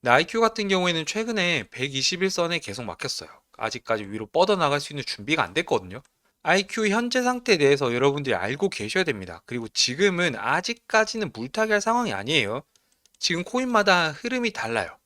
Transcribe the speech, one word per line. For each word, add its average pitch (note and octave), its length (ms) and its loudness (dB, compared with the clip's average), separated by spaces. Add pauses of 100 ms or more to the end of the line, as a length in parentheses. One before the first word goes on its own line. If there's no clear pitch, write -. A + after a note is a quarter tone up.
네, B2 100 2
아이큐 E3+ 300 4
같은 A3 260 0
경우에는 F3+ 400 2
최근에 F#3 640 -2
백이십일 C#3 600 -2
선에 E3+ 280 0
계속 A2 240 -8
막혔어요. - 480 -8 (260)
아직까지 A2 500 -4
위로 G#2+ 200 -8
뻗어나갈 E3 540 2
수 C#3+ 120 -10
있는 C#3+ 140 -8
준비가 B2+ 380 -2
안 F2+ 100 -8
됐거든요. A#2 480 -2 (400)
아이큐 G3 460 0
현재 A#3+ 340 0
상태에 B3 360 2
대해서 C#3 360 4
여러분들이 C3+ 400 2
알고 B2 360 -2
계셔야 A2+ 340 -2
됩니다. F#2 420 -6
그리고 A#2 220 -8
지금은 F3 680 0
아직까지는 G3+ 960 -2
물타기 G#3+ 380 -2
할 G#3 100 2
상황이 A3+ 320 0
아니에요. A2+ 500 0 (580)
지금 F3 240 -2
코인마다 G3+ 640 2
흐름이 A#3+ 420 -4
달라요. A2+ 540 -4